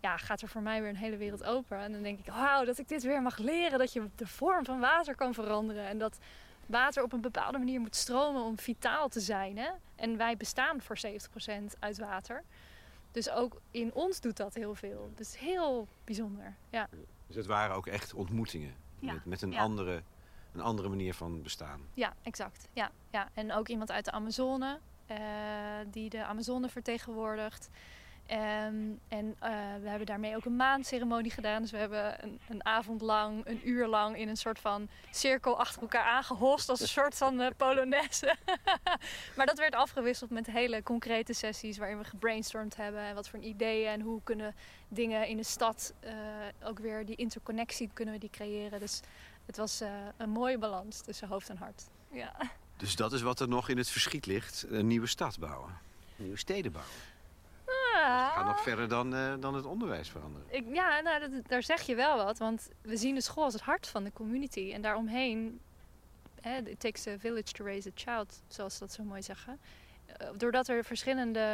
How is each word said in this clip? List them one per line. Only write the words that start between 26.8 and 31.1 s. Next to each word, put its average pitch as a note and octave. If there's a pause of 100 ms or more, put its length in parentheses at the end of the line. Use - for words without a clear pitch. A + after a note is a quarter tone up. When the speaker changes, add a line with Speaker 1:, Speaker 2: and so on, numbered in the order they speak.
Speaker 1:
Ehm, G#3+ (340)
en, G#3+
eh, A3+ (320)
we G#3
hebben G#3
daarmee G#3+
ook A3
een A#3+
maanceremonie B3